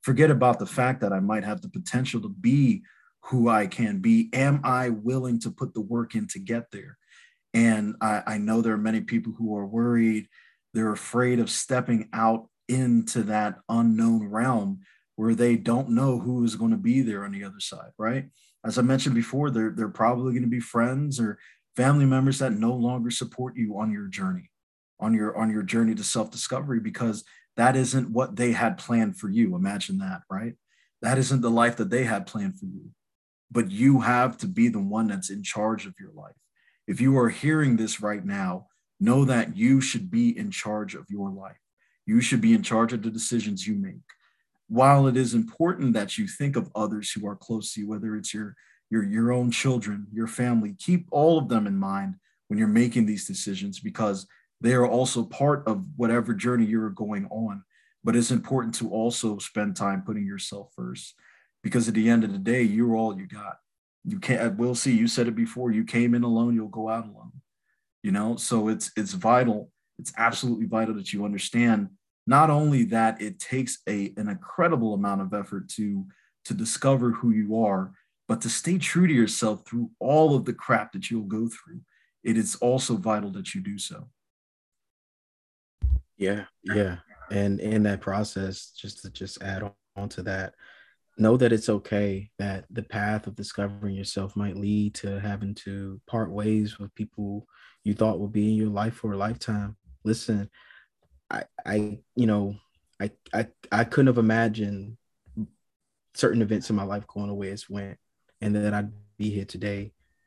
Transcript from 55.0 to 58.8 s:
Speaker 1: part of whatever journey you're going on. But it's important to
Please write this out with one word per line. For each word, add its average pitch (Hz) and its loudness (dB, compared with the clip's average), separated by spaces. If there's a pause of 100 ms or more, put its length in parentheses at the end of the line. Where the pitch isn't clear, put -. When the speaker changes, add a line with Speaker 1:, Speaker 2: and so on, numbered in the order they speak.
Speaker 1:
part 143 0
of 98 -2 (120)
whatever 117 0
journey 117 2
you're 110 0
going 101 -6
on. 104 -6 (400)
But 117 2
it's 117 2
important 120 0
to 110 -6